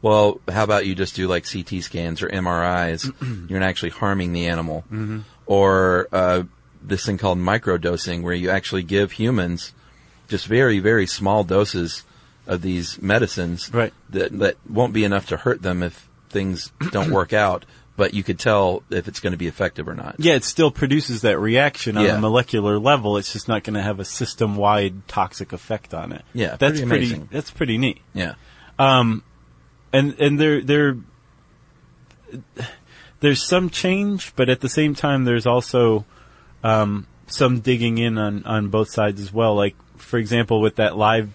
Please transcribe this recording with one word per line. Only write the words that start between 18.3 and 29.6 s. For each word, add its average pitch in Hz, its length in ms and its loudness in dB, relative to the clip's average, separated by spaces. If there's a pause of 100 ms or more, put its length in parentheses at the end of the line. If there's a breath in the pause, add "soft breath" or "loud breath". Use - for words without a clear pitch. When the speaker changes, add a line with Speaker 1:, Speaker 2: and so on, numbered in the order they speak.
Speaker 1:
tell 98 500 2
if 92 200 -4
it's 98 100 -14
gonna 90 180 -4
be 85 100 -4
effective 82 400 -4
or 78 60 -10
not. - 260 -10
Speaker 2:
Yeah, 160 160 4
it 127 100 0
still 156 260 2
produces 131 500 0
that 104 160 4
reaction 113 600 0
on 107 80 4
Speaker 1:
Yeah. 104 120 2
Speaker 2:
a - 40 -2
molecular 110 580 2
level. 107 380 2
It's - 160 -4
just - 160 -10
not 110 140 0
gonna 104 200 -4
have 98 160 -4
a 95 60 -8
system-wide 101 1040 0
toxic 92 420 -4
effect - 420 -8
on 85 200 -10
it. - 100 -16 (100)
Speaker 1:
Yeah, 107 220 -2
Speaker 2:
That's 147 240 2
Speaker 1:
pretty 131 80 -2
Speaker 2:
pretty, 117 200 2
Speaker 1:
amazing. 78 240 -6
Speaker 2:
that's 147 200 -8
pretty 120 260 -2
neat. 127 240 -2 (120)
Speaker 1:
Yeah. 87 220 -6 (440 loud breath)
Speaker 2:
Um, 127 420 4 (680)